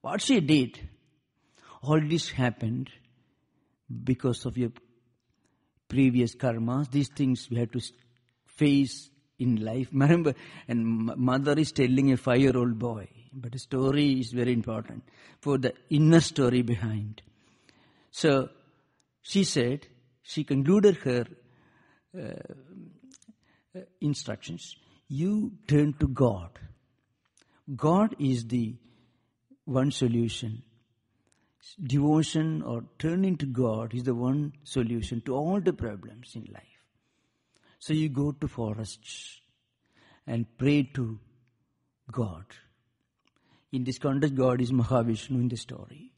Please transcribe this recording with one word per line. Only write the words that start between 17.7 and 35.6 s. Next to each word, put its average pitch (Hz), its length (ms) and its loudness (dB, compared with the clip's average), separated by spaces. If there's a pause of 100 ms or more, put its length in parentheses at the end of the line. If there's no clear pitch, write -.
So, 135 380 2 (720)
she 196 220 2
said, 135 440 0 (360)
she - 200 -6
concluded 170 540 4
her, 123 280 -2 (920)
uh, 170 40 -12 (1500)
uh, 185 60 -14 (200)
instructions, 147 720 -8 (320)
"You 190 460 -4 (140)
turn 147 260 4
to 147 140 0
God. 113 520 -2 (1160)
God 180 440 2
is 127 280 0
the 117 280 -2 (920)
one 131 260 0
solution." 117 720 -2 (1160)
Devotion 156 800 2
or 120 220 -6 (160)
turning 180 380 0
to 151 80 -4
God 117 480 -2
is 123 100 -6
the 127 100 0
one 139 380 -2 (120)
solution 117 580 -4
to 131 120 -6
all 170 280 -2